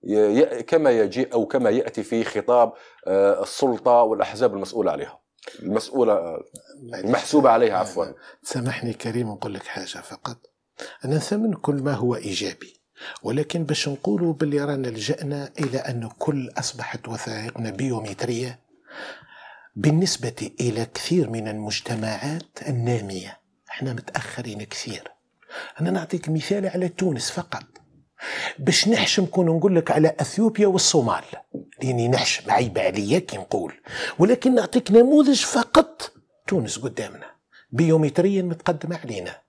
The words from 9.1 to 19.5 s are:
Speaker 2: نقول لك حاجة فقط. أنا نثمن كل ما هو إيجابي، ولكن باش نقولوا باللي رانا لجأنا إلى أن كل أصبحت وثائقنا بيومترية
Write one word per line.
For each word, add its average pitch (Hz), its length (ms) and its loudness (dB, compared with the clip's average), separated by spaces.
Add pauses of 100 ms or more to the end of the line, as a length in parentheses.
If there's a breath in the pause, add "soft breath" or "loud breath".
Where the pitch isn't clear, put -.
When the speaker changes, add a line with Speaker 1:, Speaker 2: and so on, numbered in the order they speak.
Speaker 2:
نقول 104 260 -8
لك - 120 -12
حاجة - 320 -10
فقط. - 380 -14 (680 loud breath)
أنا 139 120 0
نثمن 208 380 -2
كل 147 200 -2
ما 139 180 -2
هو 120 240 0
إيجابي، 95 600 -8 (440 loud breath)
ولكن 151 420 -2
باش 147 240 -2
نقولوا 175 440 -2
باللي 143 320 0
رانا 135 240 -4
لجأنا 139 720 -6
إلى 131 200 -2
أن 120 300 -6 (100)
كل 135 400 -4
أصبحت - 500 -10
وثائقنا 113 640 -10
بيومترية 120 920 -6 (1160 loud breath)